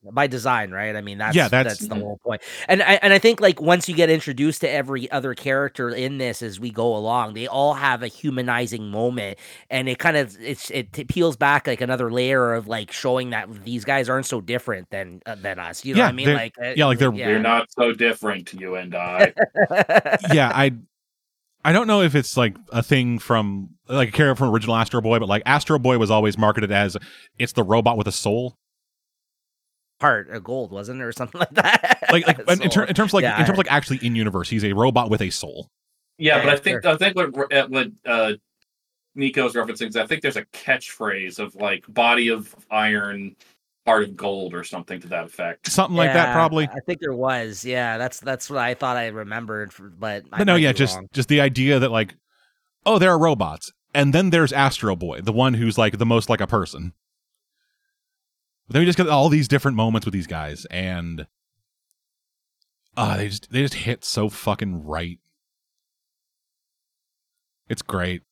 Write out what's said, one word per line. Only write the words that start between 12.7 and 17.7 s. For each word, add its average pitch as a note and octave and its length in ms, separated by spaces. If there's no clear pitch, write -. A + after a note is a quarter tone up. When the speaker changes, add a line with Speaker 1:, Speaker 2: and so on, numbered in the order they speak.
Speaker 1:
showing B2+ 380
that A2 180
these A2+ 220
guys C3+ 240
aren't C3 160
so A#2+ 160
different G#2 480
than, F#2 360
uh, A2 100
than F#2+ 240
us. E2+ 260
You C3+ 80
know G3 60
Speaker 2:
Yeah, B3 80
Speaker 1:
what - 20
I B2 60
mean? C3 100
Speaker 2:
they're, D3 100
Speaker 1:
Like, A2+ 260
uh, B2 140
Speaker 2:
yeah, D3 120
like, B2 120
they're B2+ 140
Speaker 1:
yeah. A2 140
Speaker 3:
We're G#2+ 120
not A2+ 320